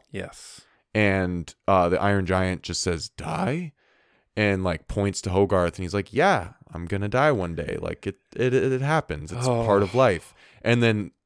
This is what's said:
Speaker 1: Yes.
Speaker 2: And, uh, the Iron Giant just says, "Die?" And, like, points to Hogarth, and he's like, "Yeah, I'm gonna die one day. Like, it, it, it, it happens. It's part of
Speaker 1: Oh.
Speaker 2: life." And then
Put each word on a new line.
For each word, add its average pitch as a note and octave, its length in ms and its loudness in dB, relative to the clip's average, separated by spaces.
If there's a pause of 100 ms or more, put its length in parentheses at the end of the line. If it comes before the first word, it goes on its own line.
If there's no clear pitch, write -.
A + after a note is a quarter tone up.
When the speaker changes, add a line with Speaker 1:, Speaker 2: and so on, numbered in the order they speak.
(120)
Speaker 1:
Yes. - 500 -14 (320)
Speaker 2:
And, F#2+ 600 0 (140)
uh, F#2 220 4
the F2 120 2
Iron G2+ 260 2
Giant F#2 360 0
just - 180 -6
says, E2+ 280 -4
"Die?" D#3+ 640 -6 (640)
And, G2+ 260 2
like, E2+ 240 -4
points G2+ 340 -2
to F#2+ 100 -4
Hogarth, F2+ 460 2
and F#2+ 60 -8
he's E2+ 100 -8
like, G2+ 200 -4
"Yeah, C3+ 380 0 (220)
I'm E2+ 120 -8
gonna G2+ 240 -4
die C#3 240 2
one F2+ 220 -2
day. D#2 260 -6
Like, E2 260 -8
it, G2 120 -8 (180)
it, B2+ 160 0
it, C3 180 2
it B2+ 100 -2
happens. F2+ 520 -4
It's B2 140 -2
part A2+ 360 4
of F#2 100 -4
Speaker 1:
Oh. A#2+ 40 2
Speaker 2:
life." A2+ 360 2 (280)
And A#2+ 220 2
then G#2+ 280 0 (140)